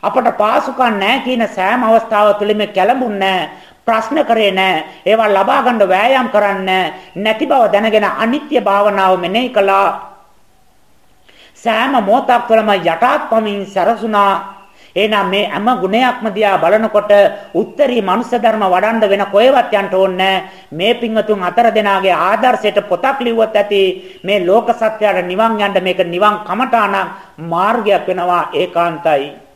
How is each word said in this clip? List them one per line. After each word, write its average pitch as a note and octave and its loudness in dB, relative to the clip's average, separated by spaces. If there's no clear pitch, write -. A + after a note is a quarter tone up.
අපට A#3 0
පාසුකම් A#3 0
නැහැ G#3+ 0
කියන B3 -2
සෑම G#3 -2
අවස්ථාව A3 2
තුළින්ම G#3 -2
කැළඹුන්නේ G#3+ 0
නැහැ. F#3 -2
ප්‍රශ්න A3+ -2
කරේ A3 2
නැහැ. F#3+ 0
ඒවා A3 2
ලබා G3 2
ගන්න A3 2
වෑයම් A#3 2
කරන්නේ G3+ 0
නැහැ. F#3 -2
නැති A3 -2
බව C4+ 2
දැනගෙන G#3 2
අනිත්‍ය C#4 -2
භාවනාව G3 2
මෙනෙහි G3+ -2
කළා. G3 2
සෑම A#3 -2
මොහොතක් A#3+ 2
තුළම A3 2
යටාත් G3 0
පමින් G#3 -2
සැරසුණා. G3+ -2
එහෙනම් G3+ 0
මේ G3 -2
හැම G3+ -4
ගුණයක්ම A3 -2
දිහා G3+ 0
බලනකොට G#3 2
උත්තරී B3 0
මනුෂ්‍ය G3+ -2
ධර්ම A3 0
වඩන්න G3+ 2
වෙන G3+ 2
කොහෙවත් A#3+ 4
යන්න G3 0
ඕනේ F#3+ 0
නෑ. F#3+ 0
මේ F#3 0
පින්වතුන් A3 -2
හතර G3+ 2
දෙනාගේ G3 0
ආදර්ශයට G#3+ 0
පොතක් C4 -2
ලිව්වත් A3+ -2
ඇති. G3+ 2
මේ F#3+ -2
ලෝක A3+ 2
සත්‍යයට G#3+ 0
නිවන් G#3 0
යන්න G3 -2
මේක F#3 -2
නිවන් F#3+ 0
කමඨාන G#3+ -2
මාර්ගයක් G3 0
වෙනවා F3 -2
ඒකාන්තයි. D#3 -2